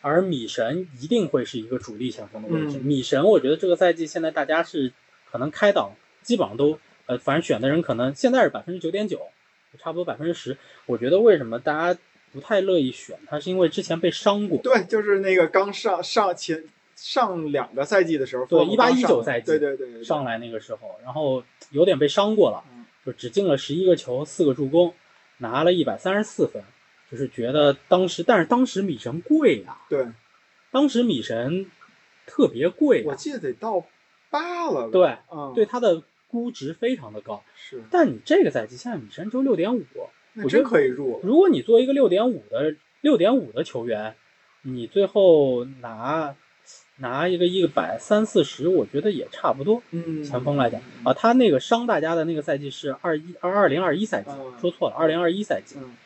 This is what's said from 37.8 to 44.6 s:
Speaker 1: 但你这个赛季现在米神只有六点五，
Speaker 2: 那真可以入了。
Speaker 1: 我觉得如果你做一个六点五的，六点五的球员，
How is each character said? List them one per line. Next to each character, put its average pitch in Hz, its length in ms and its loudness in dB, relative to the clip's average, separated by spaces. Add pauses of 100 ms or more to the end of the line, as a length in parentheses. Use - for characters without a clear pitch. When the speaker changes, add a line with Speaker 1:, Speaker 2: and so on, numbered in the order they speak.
Speaker 1:
但 339 160 4
你 127 200 -4
这 349 180 6
个 175 60 2
赛 117 160 -4
季 123 100 -16
现 247 160 -12
在 190 60 -8
米 110 120 -14
神 202 200 -12
只 254 80 -4
有 269 40 0
六 262 140 2
点 190 180 0
五， 190 120 -4 (480)
Speaker 2:
那 208 120 -6
真 208 160 4
可 233 200 4
以 - 20 4
入 131 280 -2
了。 117 40 -6
Speaker 1:
我 127 40 -10
觉 - 20 -16
得 175 60 -4
如 254 100 4
果 392 100 8
你 185 140 2
做 226 180 6
一 254 60 2
个 277 80 0
六 269 160 4
点 208 180 2
五 185 220 -4
的， 151 260 -2 (240)
六 285 160 4
点 196 180 4
五 180 180 -2
的 123 120 -4
球 117 220 -8
员， 110 280 -6 (480)